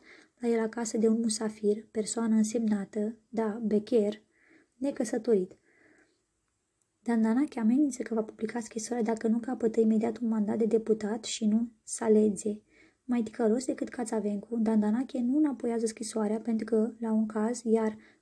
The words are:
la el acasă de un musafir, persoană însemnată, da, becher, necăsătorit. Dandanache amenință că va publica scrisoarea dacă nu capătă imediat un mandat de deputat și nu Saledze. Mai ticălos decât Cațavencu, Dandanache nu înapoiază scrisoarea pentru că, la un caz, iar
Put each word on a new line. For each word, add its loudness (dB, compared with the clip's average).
la -4
el 2
acasă -4
de 4
un 4
musafir, -2
persoană 0
însemnată, 0
da, -2
becher, 2
necăsătorit. 0
Dandanache 0
amenință 2
că -8
va 0
publica -8
scrisoarea -6
dacă -2
nu 2
capătă -2
imediat 2
un -4
mandat 0
de 0
deputat 0
și -4
nu 2
Saledze. 2
Mai -2
ticălos 0
decât -4
Cațavencu, -4
Dandanache 0
nu 0
înapoiază 0
scrisoarea -2
pentru -2
că, 2
la -4
un 2
caz, -2
iar 2